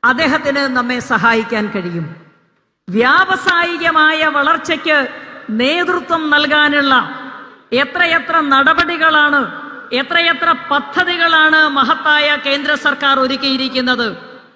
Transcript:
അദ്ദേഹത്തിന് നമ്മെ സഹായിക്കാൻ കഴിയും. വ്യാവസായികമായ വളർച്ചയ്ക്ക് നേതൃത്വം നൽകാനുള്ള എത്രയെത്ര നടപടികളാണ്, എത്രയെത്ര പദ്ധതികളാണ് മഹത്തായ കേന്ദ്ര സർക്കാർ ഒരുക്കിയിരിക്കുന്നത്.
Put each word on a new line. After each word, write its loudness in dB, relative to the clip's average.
അദ്ദേഹത്തിന് 0
നമ്മെ -2
സഹായിക്കാൻ 0
കഴിയും. -6
വ്യാവസായികമായ 2
വളർച്ചയ്ക്ക് 0
നേതൃത്വം -2
നൽകാനുള്ള 2
എത്രയെത്ര 0
നടപടികളാണ്, 2
എത്രയെത്ര 0
പദ്ധതികളാണ് 2
മഹത്തായ 2
കേന്ദ്ര -2
സർക്കാർ 0
ഒരുക്കിയിരിക്കുന്നത്. -2